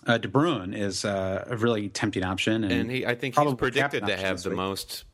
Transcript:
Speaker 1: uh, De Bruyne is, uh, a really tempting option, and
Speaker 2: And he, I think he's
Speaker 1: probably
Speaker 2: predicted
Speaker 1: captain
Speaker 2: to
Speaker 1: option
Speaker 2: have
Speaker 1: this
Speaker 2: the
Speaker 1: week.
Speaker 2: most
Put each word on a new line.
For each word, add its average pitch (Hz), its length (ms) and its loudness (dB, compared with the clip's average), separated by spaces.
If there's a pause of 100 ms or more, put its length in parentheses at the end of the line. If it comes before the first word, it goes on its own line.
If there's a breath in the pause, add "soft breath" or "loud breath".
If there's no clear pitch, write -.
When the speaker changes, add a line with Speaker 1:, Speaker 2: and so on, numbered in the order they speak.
Speaker 1:
uh, 117 120 6
De 113 100 -4
Bruyne 117 480 0
is, 101 280 -2
uh, 98 420 0
a 123 120 -4
really 107 320 2
tempting 104 340 -2
option, 110 400 0
and 98 80 0
Speaker 2:
And 117 180 0
he, 131 160 -2
I 120 80 2
think 120 200 -4
he's - 20 -14
Speaker 1:
probably 147 200 4
Speaker 2:
predicted 135 440 0
Speaker 1:
captain 101 80 -4
Speaker 2:
to 104 60 2
Speaker 1:
option 95 120 -2
Speaker 2:
have 95 120 2
Speaker 1:
this 90 60 -10
Speaker 2:
the 95 60 -2
Speaker 1:
week. 92 60 -2
Speaker 2:
most 95 580 -4